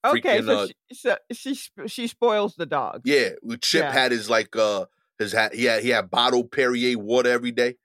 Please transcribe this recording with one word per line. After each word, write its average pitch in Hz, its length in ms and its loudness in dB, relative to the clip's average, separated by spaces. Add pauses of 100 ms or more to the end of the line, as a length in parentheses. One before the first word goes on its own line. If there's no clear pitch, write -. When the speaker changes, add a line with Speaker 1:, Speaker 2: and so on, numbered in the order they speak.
Speaker 1:
Okay, 285 380 2
Speaker 2:
Freaking, - 20 -4
Speaker 1:
so - 120 2
Speaker 2:
uh, - 120 -2
Speaker 1:
she, - 60 -10 (200)
so - 240 -2 (160)
she 269 240 -8
sp-, - 300 -14
she 233 200 -8
spoils 214 480 0
the 165 120 -6
dog. 123 380 -4
Speaker 2:
Yeah, 127 240 4 (320)
Chip 160 240 2
Speaker 1:
Yeah. 139 60 -4
Speaker 2:
had 131 200 2
his, 110 180 -4
like, 113 260 0
uh, 104 300 0 (340)
his 104 140 -4
ha-, 110 200 2
he 120 120 -2
had, 113 180 2
he 123 60 -2
had 101 220 0
bottled 123 400 2
Perrier 123 480 0
water 123 300 2
every 123 220 0
day 123 340 0